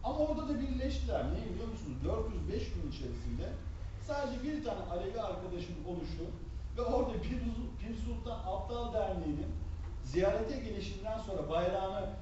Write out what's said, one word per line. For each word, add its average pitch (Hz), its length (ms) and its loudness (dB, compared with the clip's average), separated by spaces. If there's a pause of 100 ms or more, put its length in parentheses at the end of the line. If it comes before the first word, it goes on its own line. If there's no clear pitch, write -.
Ama 285 140 0
orada 302 320 4
da 294 120 2
birleştiler. 262 720 2
Niye 220 160 0
biliyor 226 180 -2
musunuz? 135 360 -4
Dört 226 300 2
yüz - 160 0
beş 135 240 0
gün 139 180 0
içerisinde 117 540 -2 (600)
sadece 262 360 0
bir 302 200 0
tane 190 180 -2 (100)
Alevi 190 300 -2
arkadaşın 175 540 -2 (120)
oluşu 170 380 -2 (520)
ve 240 40 2
orada 247 400 2
Pir, 240 180 0 (400)
Pir 226 160 -2 (100)
Sultan 226 400 -2
Abdal 226 480 -2
Derneği'nin 175 580 2 (520)
ziyarete 208 560 4
gelişinden 214 580 -2
sonra 165 320 -2
bayrağını 190 600 2 (120)